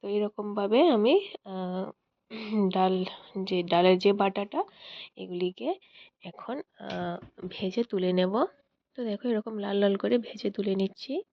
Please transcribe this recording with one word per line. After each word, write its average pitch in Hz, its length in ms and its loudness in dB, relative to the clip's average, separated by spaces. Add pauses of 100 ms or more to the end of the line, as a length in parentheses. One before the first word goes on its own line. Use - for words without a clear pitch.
তো 202 60 -10
এরকমভাবে 208 800 2
আমি, 262 380 4 (180)
আহ, 185 460 -6 (800)
ডাল, 185 320 2 (380)
যে 185 200 -2
ডালের 175 340 6
যে 196 160 4
বাটাটা 202 500 -2 (520)
এগুলিকে 185 580 -4 (500)
এখন, 240 380 -12 (180)
আহ, 180 680 -8
ভেজে 190 360 -4
তুলে 185 300 0
নেব। 190 320 2 (500)
তো 254 80 -8
দেখো 214 240 -4
এরকম 220 300 -2
লাল 202 200 -2
লাল 202 180 4
করে 208 220 2
ভেজে 214 340 -4
তুলে 196 240 -2
নিচ্ছি। 226 460 -4 (120)